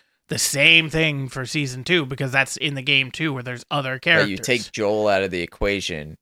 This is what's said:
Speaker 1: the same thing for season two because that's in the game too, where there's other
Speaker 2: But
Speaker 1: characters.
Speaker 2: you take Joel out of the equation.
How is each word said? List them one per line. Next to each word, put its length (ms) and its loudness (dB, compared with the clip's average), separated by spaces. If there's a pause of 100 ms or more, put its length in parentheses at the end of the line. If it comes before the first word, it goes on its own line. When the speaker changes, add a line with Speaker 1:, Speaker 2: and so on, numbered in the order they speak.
(280)
Speaker 1:
the 100 -4
same 500 4
thing 400 0
for 160 -8
season 380 -4
two 240 0
because 240 -4
that's 260 0
in 200 -4
the 60 -6
game 280 0
too, 220 -4
where 100 -6
there's 260 -10
other 280 -4
Speaker 2:
But 60 -12
Speaker 1:
characters. 280 4
Speaker 2:
you 80 -4
take 320 0
Joel 380 2
out 160 4
of 80 -2
the 100 -2
equation. 800 -4